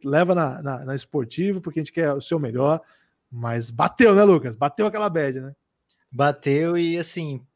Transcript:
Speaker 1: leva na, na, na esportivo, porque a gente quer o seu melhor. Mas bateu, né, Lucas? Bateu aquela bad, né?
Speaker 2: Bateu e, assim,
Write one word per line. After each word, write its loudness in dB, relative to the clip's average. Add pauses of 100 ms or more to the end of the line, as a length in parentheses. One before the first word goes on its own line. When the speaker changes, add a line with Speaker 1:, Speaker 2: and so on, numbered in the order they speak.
Speaker 1:
leva 2
na, -4
na, -8
na -6
esportivo, -4
porque -6
a -2
gente -10
quer 0
o -6
seu -4
melhor. 0 (520)
Mas -6
bateu, 4
né, 8
Lucas? 4
Bateu -2
aquela -2
bad, -2
né? -14 (580)
Speaker 2:
Bateu 0
e, 0
assim, -8 (160)